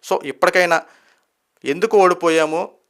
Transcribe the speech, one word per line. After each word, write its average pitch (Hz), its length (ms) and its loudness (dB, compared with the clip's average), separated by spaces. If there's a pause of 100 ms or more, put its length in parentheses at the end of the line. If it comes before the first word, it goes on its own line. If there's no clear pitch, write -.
So 190 60 0 (180)
ఇప్పటికైనా 180 460 0 (840)
ఎందుకు 175 380 -4
ఓడిపోయాము 170 600 0 (260)